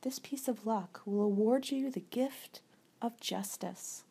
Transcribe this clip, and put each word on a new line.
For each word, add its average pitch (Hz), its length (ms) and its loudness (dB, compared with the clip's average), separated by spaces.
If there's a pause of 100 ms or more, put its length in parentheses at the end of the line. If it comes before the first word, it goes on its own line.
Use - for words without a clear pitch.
This 262 160 -4
piece - 300 -8
of 233 180 -2
luck 208 400 -2
will 202 160 2
award 214 500 6
you 269 200 0
the 254 80 -2
gift - 640 -4 (400)
of 233 180 -2
justice. - 920 -6